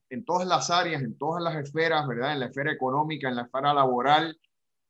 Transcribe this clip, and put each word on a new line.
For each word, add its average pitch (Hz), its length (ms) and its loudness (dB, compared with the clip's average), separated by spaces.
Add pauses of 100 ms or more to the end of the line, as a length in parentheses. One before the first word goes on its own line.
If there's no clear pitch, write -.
(100)
en 120 120 -8
todas 180 240 -2
las 165 220 0
áreas, 170 340 0
en 110 140 -6
todas 165 260 -4
las 165 140 -2
esferas, 156 500 0
¿verdad? 127 280 -2
En 139 60 -4
la 123 60 -2
esfera 143 240 -4
económica, 139 600 -2
en 123 60 -4
la 120 80 -4
esfera 139 280 0
laboral, 143 680 4 (520)